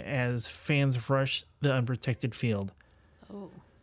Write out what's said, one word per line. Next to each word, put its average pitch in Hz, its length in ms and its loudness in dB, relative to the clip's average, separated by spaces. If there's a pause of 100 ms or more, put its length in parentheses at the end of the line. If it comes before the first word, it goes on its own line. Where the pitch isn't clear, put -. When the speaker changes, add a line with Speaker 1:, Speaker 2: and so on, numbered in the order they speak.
Speaker 1:
as 123 420 0
fans 139 600 0
rushed 135 380 2 (160)
the 143 100 4
unprotected 123 600 0
field. 101 380 0 (600)
Speaker 2:
Oh. 196 180 -12 (320)